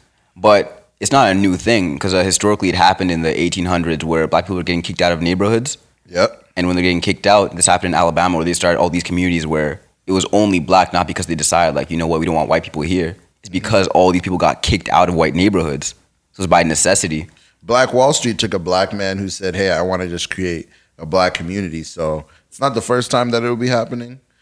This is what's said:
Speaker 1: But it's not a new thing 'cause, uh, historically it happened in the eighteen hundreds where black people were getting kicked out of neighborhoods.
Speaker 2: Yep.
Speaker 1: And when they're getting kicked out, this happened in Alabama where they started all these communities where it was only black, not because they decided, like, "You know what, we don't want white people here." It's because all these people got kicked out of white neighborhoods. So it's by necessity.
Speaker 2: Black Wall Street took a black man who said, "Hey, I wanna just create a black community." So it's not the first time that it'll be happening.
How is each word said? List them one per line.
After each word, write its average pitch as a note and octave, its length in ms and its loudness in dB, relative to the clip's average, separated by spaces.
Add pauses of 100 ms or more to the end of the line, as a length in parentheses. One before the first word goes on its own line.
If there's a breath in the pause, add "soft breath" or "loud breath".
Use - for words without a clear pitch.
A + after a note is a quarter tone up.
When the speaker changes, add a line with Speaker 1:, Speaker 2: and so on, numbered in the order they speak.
(360)
Speaker 1:
But G2 520 2 (120)
it's G2 120 -4
not C3 200 4
a - 20 2
new F#2+ 240 2
thing F#2 420 0
'cause, F#2+ 140 -2
uh, F#2 100 2
historically G2 460 0
it E2+ 60 0
happened F2+ 360 2
in E2 100 -2
the D#2+ 180 -2
eighteen F2 260 -2
hundreds E2 380 -2
where D#2+ 240 0
black E2 180 2
people G2 120 -6
were E2+ 60 -4
getting E2+ 180 -2
kicked F2+ 200 -6
out F2 100 4
of E2 100 -2
neighborhoods. G2+ 560 0 (320)
Speaker 2:
Yep. F2+ 340 -2 (120)
Speaker 1:
And F2+ 120 -2
when F2+ 80 0
they're F2+ 80 0
getting F2+ 180 2
kicked G2+ 260 -2
out, G2+ 280 4
this F2+ 100 -2
happened F2 280 2
in - 20 0
Alabama E2+ 420 2
where E2 80 -2
they F2 80 0
started F2 260 0
all E2+ 100 2
these E2+ 140 -2
communities F2 440 -2
where D2+ 340 -4 (260)
it F#2+ 40 -4
was F#2 200 0
only G2+ 280 2
black, F2+ 340 2
not F2 140 0
because F2 200 -6
they E2 80 -4
decided, D#2+ 400 2
like, C#2 140 -4
"You E2 80 -4
know E2 100 -2
what, E2 120 0
we D#2+ 60 -2
don't E2 100 0
want D2+ 140 0
white D#2+ 140 2
people - 180 -8
here." F2 340 -2 (260)
It's - 80 -20
because F#2+ 400 0
all F#2 220 4
these F2+ 100 2
people F2+ 160 -2
got D#2+ 240 2
kicked - 280 -2
out F2 200 4
of F2 60 -2
white D#2+ 200 2
neighborhoods. E2+ 600 0 (380)
So G2 100 -8
it's F2 60 -4
by E2+ 140 6
necessity. D#2+ 640 0 (360 soft breath)
Speaker 2:
Black B2 300 0
Wall C3 200 4
Street A#2 240 -2
took G#2 160 -4
a F#2+ 60 -2
black F2+ 340 0
man G2 240 -4
who G2 120 -6
said, F2+ 260 -6
"Hey, G2 160 0
I D#2+ 100 0
wanna F#2 260 -4
just E2+ 220 -8
create F2 380 -6 (300 soft breath)
a E2 80 -14
black F2+ 280 2
community." E2+ 500 -6
So D#2 420 -6 (240 soft breath)
it's - 100 -20
not C3 160 -2
the A2+ 60 -2
first B2 300 -2
time B2 200 0
that A#2 120 0
it'll A#2+ 120 -2
be A#2+ 120 -2
happening. A#2+ 520 -4 (220)